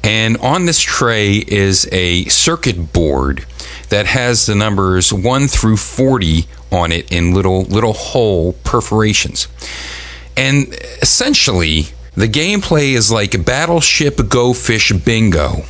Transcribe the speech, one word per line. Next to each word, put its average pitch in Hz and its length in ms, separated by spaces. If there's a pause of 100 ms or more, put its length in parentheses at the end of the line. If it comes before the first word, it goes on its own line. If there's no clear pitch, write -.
and 110 340
on 165 280
this 170 140
tray 107 560
is 98 560
a 90 340
circuit 107 680
board 67 520 (440)
that 104 160
has 123 400
the 107 100
numbers 98 560
one 120 360
through 110 300
forty 98 720 (240)
on 85 220
it - 180
in 87 220
little, 95 300
little 110 300
hole 92 600 (100)
perforations. - 840 (880)
And 135 360 (280)
essentially, 92 840 (280)
the 110 140
gameplay 156 640
is 113 180
like 104 320
Battleship 147 840
Go 123 240
Fish 113 400
Bingo. 92 760